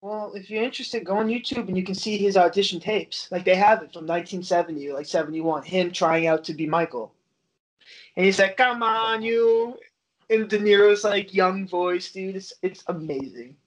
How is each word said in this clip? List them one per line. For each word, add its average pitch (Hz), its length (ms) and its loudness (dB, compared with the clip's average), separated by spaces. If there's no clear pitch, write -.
Well, 208 340 -10
if 196 160 -14
you're 214 120 -4
interested, 240 420 -6
go 185 120 -2
on 220 120 0
YouTube 240 400 -4
and 185 80 -4
you 185 60 0
can 190 120 -4
see 208 240 -6
his 196 180 2
audition 185 420 2
tapes. 175 520 -6
Like, 180 140 -6
they 185 100 6
have 208 280 6
it 151 100 -18
from 160 140 -14
nineteen 175 360 -4
seventy 165 460 -2
or, 143 60 -6
like, 147 120 -8
seventy-one, 160 560 -2
him 180 300 -2
trying 165 340 2
out 160 180 2
to 165 100 -8
be 156 120 -4
Michael. 156 480 -2
And 180 100 2
he's 190 120 4
like, 190 180 4
Come 247 260 2
on, 226 400 0
you. 233 560 2
And 220 200 2
De 214 100 0
Niro's, 208 460 6
like, 202 300 -2
young 190 320 2
voice, 180 460 -2
dude. 190 240 -8
It's, 190 160 -14
it's 185 260 -6
amazing. 139 680 -8